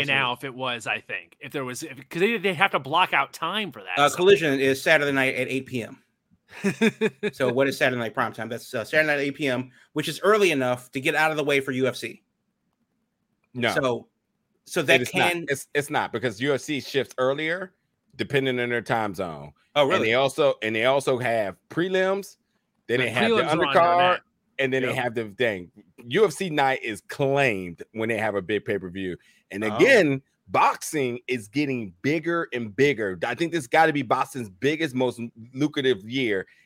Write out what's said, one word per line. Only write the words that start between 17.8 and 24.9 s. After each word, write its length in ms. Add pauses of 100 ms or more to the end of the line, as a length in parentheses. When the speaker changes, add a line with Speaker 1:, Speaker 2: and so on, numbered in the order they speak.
Speaker 3:
depending 440
on 80
their 140
time 320
zone. 380 (220)
Speaker 1:
Oh, 80
Speaker 3:
And 80
Speaker 1:
really? 180
Speaker 3:
they 60
also, 480
and 120
they 100
also 340
have 380 (140)
prelims. 680 (520)
Then 100
Speaker 2:
The 80
Speaker 3:
they 40
have 200
the 60
Speaker 2:
prelims 100
are 40
on 80
Speaker 3:
undercard, 420
Speaker 2:
Internet. 200 (380)
Speaker 3:
and 140
then 100
they 120